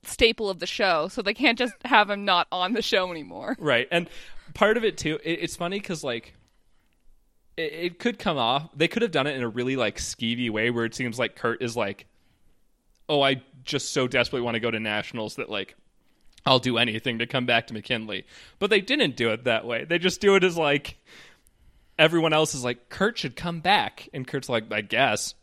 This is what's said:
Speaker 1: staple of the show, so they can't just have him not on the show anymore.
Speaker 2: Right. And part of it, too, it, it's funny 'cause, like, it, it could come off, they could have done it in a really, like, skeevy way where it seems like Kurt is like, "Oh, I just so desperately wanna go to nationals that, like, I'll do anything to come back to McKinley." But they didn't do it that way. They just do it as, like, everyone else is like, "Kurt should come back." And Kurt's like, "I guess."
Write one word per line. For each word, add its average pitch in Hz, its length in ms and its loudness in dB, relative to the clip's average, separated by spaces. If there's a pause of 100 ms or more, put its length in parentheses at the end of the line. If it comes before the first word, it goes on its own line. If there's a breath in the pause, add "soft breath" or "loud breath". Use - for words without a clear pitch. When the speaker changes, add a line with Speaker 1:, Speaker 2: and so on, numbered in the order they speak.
Speaker 1:
staple 226 480 2
of 180 80 -6
the 190 80 -6
show, 175 400 2
so 196 160 -6
they 196 100 0
can't 240 240 2
just 240 160 -2 (120)
have 208 240 6
him 202 160 -4
not 180 260 2
on 185 220 -2
the 226 100 0
show 185 280 0
anymore. 123 480 -8
Speaker 2:
Right. 127 300 2
And 175 180 0 (460 loud breath)
part 214 240 4
of 233 60 -2
it, 214 140 0
too, 156 260 -2
it, 165 180 -4
it's 165 140 -6
funny 180 240 -6
'cause, 180 240 -8
like, 120 320 -6 (1200)
it, 156 160 -4
it 175 260 -6
could 240 200 -4
come 170 180 -2
off, 131 380 0
they 156 120 2
could 214 140 -2
have 226 100 0
done 143 140 2
it 147 100 -2
in 131 60 -4
a 120 80 -2
really, 123 260 -2
like, 113 220 0
skeevy 117 540 -2
way 107 180 2
where 117 160 0
it 113 80 -6
seems 120 240 -6
like 117 180 -2
Kurt 117 280 -2
is 113 120 -6
like, 101 300 -4 (1040)
"Oh, 147 140 4
I 135 180 2 (220)
just - 300 -6
so 131 140 2
desperately 123 380 0
wanna 117 140 -2
go 117 100 0
to 110 100 -2
nationals 107 560 -4
that, - 140 -8
like, 98 260 -6 (680)
I'll 131 140 8
do 123 180 2
anything 117 420 0
to 117 80 0
come 127 200 -2
back 117 200 2
to - 60 -12
McKinley." 110 520 -6 (340 loud breath)
But 202 100 0
they 202 120 4
didn't 208 340 0
do 117 160 2
it 120 140 -4
that 113 200 0
way. 117 200 -4
They 165 120 0
just 175 240 0
do 196 140 6
it 185 80 6
as, 185 140 2
like, 143 400 0 (1000 loud breath)
everyone 160 360 6
else 156 200 2
is 135 100 -6
like, 123 260 -4
"Kurt 220 280 -2
should 135 180 -6
come 170 240 -6
back." 160 540 0
And 131 140 -8
Kurt's - 220 -6
like, 113 220 -2
"I 107 100 0
guess." 110 600 0